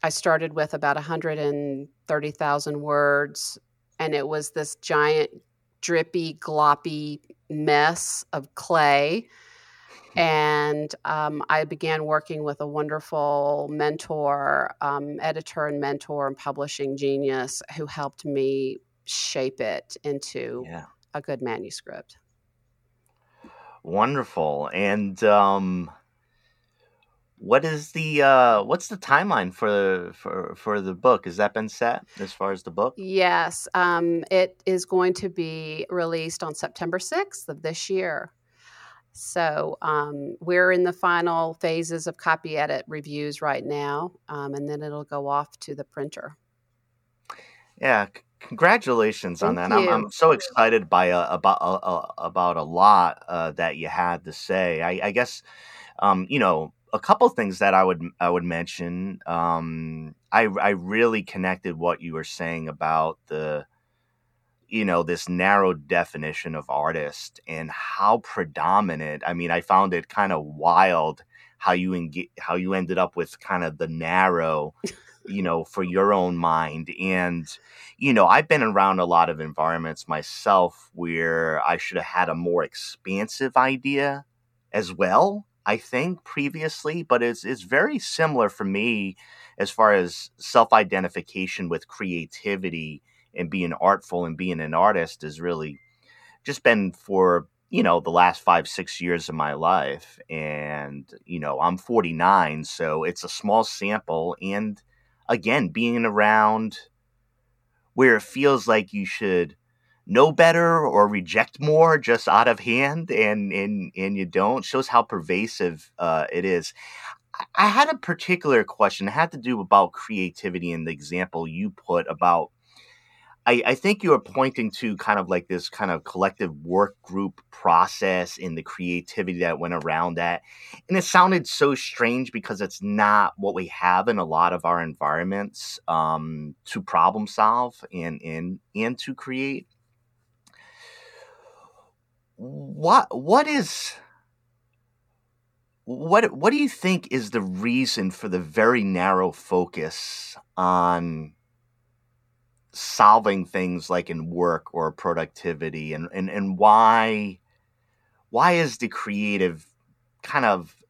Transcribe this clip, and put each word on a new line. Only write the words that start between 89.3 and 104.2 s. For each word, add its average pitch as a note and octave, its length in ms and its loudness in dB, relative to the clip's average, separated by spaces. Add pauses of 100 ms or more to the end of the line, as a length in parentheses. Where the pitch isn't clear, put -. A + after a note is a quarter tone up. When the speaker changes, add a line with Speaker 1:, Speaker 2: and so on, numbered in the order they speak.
Speaker 2:
as G2+ 120 -2
far G#2+ 240 6
as F2+ 440 0
self-identification F#2 1300 2
with E2 200 -6
creativity E2+ 1120 -8 (320)
and E2+ 160 -6
being F2 240 -2
artful F2+ 500 2
and E2 140 -8
being F2+ 220 -6
an D#2 140 -6
artist F2 480 2
has D#2 180 -14
really D#2 380 -6 (680)
just - 180 -8
been G#2 300 2
for, F#2 540 0 (220)
you A3+ 140 -2
know, F2 180 2
the E2 100 -6
last F2 300 4
five, F2 260 2
six - 340 -10
years F2 280 -4
of D#2+ 60 -8
my D2+ 180 -4
life. D2+ 640 -2 (120)
And, D2 800 -10 (180)
you F2 120 -8
know, C#2+ 220 -4
I'm F2 160 2
forty-nine, E2+ 880 2
so D#2 400 -4
it's F2 180 -6
a F2+ 60 -12
small G#2+ 360 0
sample. F2+ 760 -6